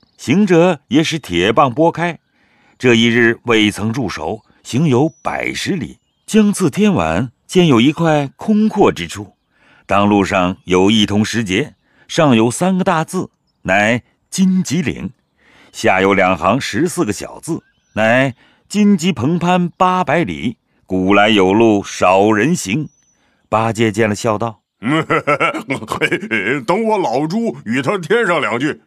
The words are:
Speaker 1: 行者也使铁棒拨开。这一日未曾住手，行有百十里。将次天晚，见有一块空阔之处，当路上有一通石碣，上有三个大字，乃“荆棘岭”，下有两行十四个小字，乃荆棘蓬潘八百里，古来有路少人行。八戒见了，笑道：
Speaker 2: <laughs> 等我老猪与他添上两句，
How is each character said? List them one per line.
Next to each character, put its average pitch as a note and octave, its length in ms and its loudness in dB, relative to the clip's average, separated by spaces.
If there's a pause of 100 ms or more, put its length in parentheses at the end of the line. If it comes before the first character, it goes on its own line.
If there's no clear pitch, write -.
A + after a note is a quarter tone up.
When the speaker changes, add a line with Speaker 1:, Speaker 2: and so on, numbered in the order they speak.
(180)
Speaker 1:
行 F#3 280 0
者 F3 420 2
也 D#3 160 2
使 D#3 160 -6
铁 F2+ 320 0
棒 C3+ 220 0
拨 D#3+ 180 0
开。 E3 280 -6 (580)
这 B2 180 2
一 A#2 120 4
日 A#2 360 2
未 A2 260 2
曾 G#2 240 -4
住 A#2 160 -4
手， E2 320 -10 (220)
行 E3 240 -2
有 C3+ 240 2 (100)
百 C2 320 -8
十 - 180 -8
里。 A#2+ 280 -8 (260)
将 G#3 280 2
次 F3 160 -2
天 G3+ 240 0
晚， F#2 380 -2 (140)
见 F3 220 2
有 A#2+ 140 4
一 C#3 100 2
块 D3+ 460 0
空 G#3+ 320 0
阔 C#3 220 2
之 - 140 -6
处， G2 300 -14 (500)
当 G2+ 220 2
路 G2+ 160 4
上 F#2 400 -2
有 F#2 260 2
一 A2 160 2
通 G2+ 180 0
石 A2+ 200 -4
碣， G#2 300 -4 (340)
上 C#3+ 280 2
有 A2 140 4
三 F#3 280 -2
个 F#3 60 -2
大 E3 200 -2
字， - 260 -8 (340)
乃 G#2 400 0 (260)
“荆 F#3 340 0
棘 E3+ 180 -4
岭”， F#2+ 300 -6 (600)
下 F#2+ 280 0
有 G2 120 4
两 F#2 240 2
行 F#2+ 220 0
十 C3+ 280 -4
四 F3 160 -4
个 G#2 80 -4
小 - 300 -12
字， D#3 220 -8 (300)
乃 A#2+ 400 2 (360)
荆 G3+ 280 2
棘 F3 140 -2
蓬 C#3+ 260 -2
潘 F3 300 0
八 F#3 380 -2
百 D#3+ 180 0
里， F2+ 340 -6 (280)
古 F#2 280 0
来 G2+ 140 6
有 G2 260 4
路 G#2+ 300 4
少 G2 480 2
人 A#2 240 0
行。 C#3 320 -4 (640)
八 A2+ 240 0
戒 A2 180 0
见 A2 160 0
了， G#2 80 -2
笑 G#2+ 220 -2
道： A2+ 240 -8 (180)
Speaker 2:
<laughs> C#3+ 1900 -4
等 G3 200 -2
我 A3 120 -2
老 D3 300 -2
猪 A3+ 380 -4
与 B3 160 -4
他 G#3+ 160 -2
添 G3 280 -2
上 F3 140 0
两 A2+ 180 -2
句， C3+ 300 -4